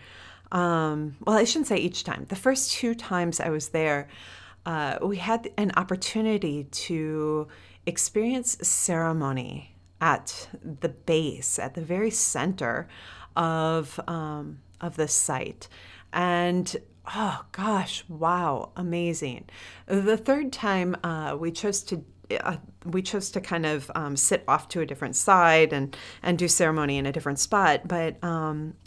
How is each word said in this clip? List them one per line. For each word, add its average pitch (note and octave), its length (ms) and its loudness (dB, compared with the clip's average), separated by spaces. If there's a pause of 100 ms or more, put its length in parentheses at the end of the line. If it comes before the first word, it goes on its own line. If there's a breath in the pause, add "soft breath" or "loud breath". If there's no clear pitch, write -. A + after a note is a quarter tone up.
(520 loud breath)
um, D#3 680 0
well, G#3+ 160 2
I G#3 80 6
shouldn't D4 220 0
say G3+ 100 2
each F3 260 -2
time. - 280 -6
The F#3+ 60 -4
first C4 360 2
two A#3 220 0
times F3 460 -2
I E3 100 -2
was D3+ 180 -2
there, D3 400 0 (560 loud breath)
uh, D3+ 380 -2
we G3+ 160 0
had A3+ 400 -2
an G#3 180 2
opportunity F#3 880 0
to D#3 840 -2 (380 loud breath)
experience A#3 760 0
ceremony D#3+ 1080 0 (320)
at - 480 0 (140)
the D#3 260 -6
base, D#3 720 0
at - 160 -6
the E3 80 -6
very F#3 280 0
center C#3+ 760 0 (480 loud breath)
of, D#3+ 720 0
um, D3+ 520 -8 (200)
of E3+ 160 -6
this D3+ 160 0
site. - 560 -2 (440 loud breath)
And, F3 640 2 (400)
oh G3+ 380 -4
gosh, G3 560 -2
wow, D#3+ 680 0
amazing. E3+ 720 -2 (380 loud breath)
The G3 300 4
third C4+ 360 2
time, F#3 520 0
uh, D#3 340 -4
we E3 140 -2
chose G3+ 320 -2
to, E3 200 -6 (360)
uh, E3 160 -2 (280)
we F3+ 180 0
chose G3 300 -4
to F3+ 80 -2
kind E3 260 -2
of, D3+ 280 -2
um, C#3+ 220 -4
sit - 320 2
off D3 200 4
to F3 120 -4
a D#3 60 0
different C#3+ 300 -6
side E3 560 8
and, C#3 240 -2 (260 loud breath)
and F3 160 2
do F3 100 2
ceremony D#3 500 4
in C#3 80 0
a - 60 0
different C#3+ 260 -2
spot. F#3 480 4
But, E3 380 -2
um, D#3 500 -2 (120)